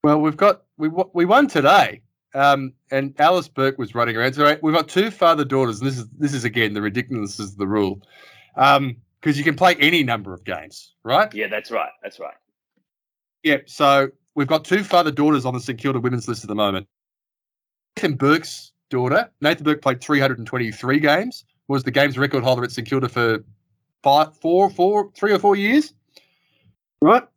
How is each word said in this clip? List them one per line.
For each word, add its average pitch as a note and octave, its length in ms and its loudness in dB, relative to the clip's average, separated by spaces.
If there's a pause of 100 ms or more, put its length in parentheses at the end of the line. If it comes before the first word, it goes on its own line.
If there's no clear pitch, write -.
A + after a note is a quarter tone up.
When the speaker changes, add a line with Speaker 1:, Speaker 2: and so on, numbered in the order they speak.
Speaker 1:
Well, D3+ 160 4
we've D3+ 160 0
got, - 260 2 (160)
we, D#3 100 -2
w-, F3+ 260 -4
we F3 100 2
won B3 240 4
today. D3 540 2 (320)
Um, C#3 400 0 (160)
and C#3 280 -4
Alice E3 300 2
Burke C3+ 300 -2
was A2+ 160 -10
running A#2 200 -2
around. B2+ 200 -2
So D3 260 2
we've D#3 140 0
got D#3+ 140 0
two G#3 220 -2
father-daughters, C3+ 720 0
and C3+ 80 -4
this C3 80 -4
is, A2+ 100 -10 (120)
this C#3+ 160 -2
is, A#2+ 100 -6
again, A2 300 -2
the G#2 80 -4
ridiculousness G#2+ 680 -8
of G2 40 -20
the G2 100 -4
rule. G2+ 360 -2 (540)
Um, C#3 400 2 (260)
'cause C#3+ 160 0
you C#3+ 60 -6
can D#3 120 0
play F3+ 200 4
any D#3 260 2
number G#2+ 320 -4
of - 100 -20
games, F2 480 -12 (100)
right? F3 300 0
Speaker 2:
Yeah, G#2 160 -6
that's G#2 220 -8
right. F2 180 -4 (140)
That's - 180 -18
right. D#2 140 -14 (1080)
Speaker 1:
Yeah, D3 220 2
so C#3 460 2 (240)
we've C#3 140 -2
got D#3 180 0
two G3 180 0
father-daughters D3 600 2
on B2 80 -4
the A#2+ 60 -6
St A#2 180 -10
Kilda B2+ 200 -4
women's B2 300 -4
list A2+ 160 -8
at G#2 40 -16
the G#2 60 -8
moment. G2 320 -2 (1120)
Nathan D#3 200 -2
Burke's D3 560 -2 (180)
daughter, F#3 400 0 (100)
Nathan D3+ 240 0
Burke D3+ 160 0
played C3 220 -2
three C#3+ 180 0
hundred C3 160 0
and A2+ 100 -12
twenty-three B2 540 -4
games, E3 460 -2 (220)
was C3+ 160 -2
the C#3 60 -4
game's C#3 280 0
record C3+ 260 0
holder B2 200 0
at A#2+ 60 -6
St A#2 160 -10
Kilda B2+ 220 -2
for A#2 340 0 (600)
five, D3 340 2
four, F3+ 320 2
four, G3+ 480 0
three G#3 160 0
or F#3+ 60 2
four G3+ 180 4
years. A#3 380 0 (1040)
Right? G#3+ 220 4 (140)